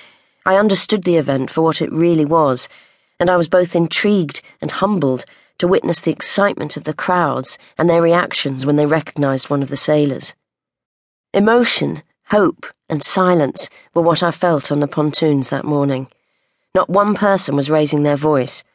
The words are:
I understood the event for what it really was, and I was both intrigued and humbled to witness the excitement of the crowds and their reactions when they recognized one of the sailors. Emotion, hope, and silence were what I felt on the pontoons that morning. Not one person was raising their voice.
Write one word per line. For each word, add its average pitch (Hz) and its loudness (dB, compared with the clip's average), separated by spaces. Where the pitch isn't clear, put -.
I 190 2
understood 202 0
the 175 2
event 135 -2
for 160 -2
what 160 0
it - -4
really 160 2
was, 147 0
and 175 2
I 180 4
was 170 0
both 180 2
intrigued 175 0
and 151 -6
humbled 147 -2
to 175 0
witness 175 0
the 165 -2
excitement - -2
of 151 -12
the 156 -6
crowds 151 -2
and 170 2
their 170 4
reactions 165 0
when 147 2
they 147 2
recognized 143 -2
one 143 0
of 135 -4
the 139 -8
sailors. 147 -2
Emotion, 202 2
hope, 208 0
and 147 -6
silence 180 0
were 170 2
what 165 2
I 170 0
felt 165 -2
on 147 0
the 147 0
pontoons 147 0
that - -6
morning. 139 -2
Not 180 0
one 202 2
person 190 0
was 139 -2
raising 151 2
their 147 2
voice. 143 0